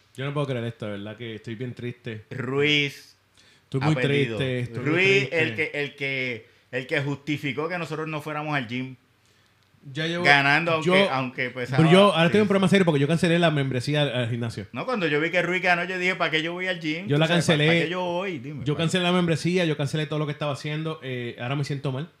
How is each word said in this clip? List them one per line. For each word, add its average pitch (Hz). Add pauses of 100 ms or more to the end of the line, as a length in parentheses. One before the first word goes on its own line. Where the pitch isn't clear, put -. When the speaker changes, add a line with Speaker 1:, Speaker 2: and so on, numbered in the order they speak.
(160)
Speaker 1:
Yo 131
no 143
puedo 143
creer 123
esto, 113
¿verdad? 104
Que 113
estoy 110
bien 123
triste. 117
Speaker 2:
Ruiz 143 (500)
Speaker 1:
Estoy 135
Speaker 2:
ha -
Speaker 1:
muy 156
Speaker 2:
perdido. 135
Speaker 1:
triste, 127
estoy 120
muy 143
Speaker 2:
Ruiz, 196
Speaker 1:
triste. 165
Speaker 2:
el 160
que, 156
el 143
que, 131 (240)
el 127
que 151
justificó 139
que 180
nosotros 156
no 156
fuéramos 151
al 131
gym. 127 (1000)
Speaker 1:
Ya 156
llevo, 175
Speaker 2:
Ganando, 143
aunque, 160
Speaker 1:
yo, 190
Speaker 2:
aunque 131
pesaba. 127
Speaker 1:
pero 160
yo 196
ahora 160
Speaker 2:
Sí, 165
Speaker 1:
tengo 208
un 202
Speaker 2:
sí. -
Speaker 1:
problema 196
serio 190
porque 151
yo 143
cancelé 170
la 170
membresía 147
al, 139
al 123
gimnasio. 117
Speaker 2:
No, 147
cuando 220
yo 147
vi 165
que 180
Ruiz 175
ganó, 175
yo 185
dije, 180
"¿Para 165
qué 160
yo 165
voy 180
al 185
gym?". 165
Speaker 1:
Yo 143
la 156
Speaker 2:
O -
sea, 170
¿para, -
Speaker 1:
cancelé. 151
Speaker 2:
para 170
qué 156
yo 180
voy? 180
Dime, 143
Speaker 1:
Yo 147
Speaker 2:
¿para 160
Speaker 1:
cancelé 175
la 175
membresía, 175
yo 151
cancelé 156
todo 151
lo 156
que 143
estaba 147
haciendo. 151
Eh, 123
ahora 123
me 147
siento 139
mal. 139 (100)